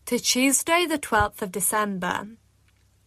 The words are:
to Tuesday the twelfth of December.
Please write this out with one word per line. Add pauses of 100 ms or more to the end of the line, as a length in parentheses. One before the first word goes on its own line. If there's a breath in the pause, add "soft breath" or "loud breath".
to
Tuesday
the
twelfth
of
December. (800)